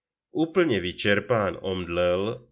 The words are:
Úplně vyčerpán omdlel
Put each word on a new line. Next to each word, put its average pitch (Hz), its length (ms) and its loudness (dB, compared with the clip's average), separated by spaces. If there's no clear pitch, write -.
Úplně 160 500 2
vyčerpán 98 800 0
omdlel 92 920 -2